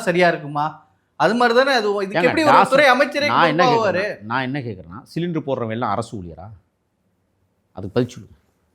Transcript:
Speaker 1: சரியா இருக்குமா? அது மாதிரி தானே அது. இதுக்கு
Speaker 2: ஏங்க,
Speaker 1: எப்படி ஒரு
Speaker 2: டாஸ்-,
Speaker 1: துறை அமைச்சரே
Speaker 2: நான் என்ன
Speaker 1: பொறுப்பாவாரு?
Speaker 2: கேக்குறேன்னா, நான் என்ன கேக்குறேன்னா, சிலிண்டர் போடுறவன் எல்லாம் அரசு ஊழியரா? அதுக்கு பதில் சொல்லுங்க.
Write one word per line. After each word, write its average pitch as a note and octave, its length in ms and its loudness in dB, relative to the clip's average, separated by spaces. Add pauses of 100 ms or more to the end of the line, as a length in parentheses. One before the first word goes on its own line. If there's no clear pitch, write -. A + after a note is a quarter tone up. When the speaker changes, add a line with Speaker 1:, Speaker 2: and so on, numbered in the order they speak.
Speaker 1:
சரியா F3 240 2
இருக்குமா? D3+ 340 -6 (580)
அது G3+ 140 2
மாதிரி A#3+ 200 2
தானே C4+ 220 4
அது. G#3 80 -2 (160)
இதுக்கு F#3+ 140 -4
Speaker 2:
ஏங்க, A#3 120 4
Speaker 1:
எப்படி D#4+ 180 0
ஒரு D#3+ 80 8
Speaker 2:
டாஸ்-, F#3+ 180 4
Speaker 1:
துறை C#4+ 200 6
அமைச்சரே D4 400 0
Speaker 2:
நான் D#3+ 180 4
என்ன B3+ 140 2
Speaker 1:
பொறுப்பாவாரு? G#3 380 0
Speaker 2:
கேக்குறேன்னா, G#2+ 260 -10
நான் B2+ 180 -2
என்ன C#3+ 180 -6
கேக்குறேன்னா, F2+ 340 -14 (120)
சிலிண்டர் D#3+ 360 -6
போடுறவன் A#2+ 280 -4
எல்லாம் A2+ 200 -4
அரசு A2+ 220 -6
ஊழியரா? E2+ 280 -14 (1300)
அதுக்கு F#2+ 200 -10
பதில் B2 180 -2
சொல்லுங்க. G#2+ 220 -20 (380)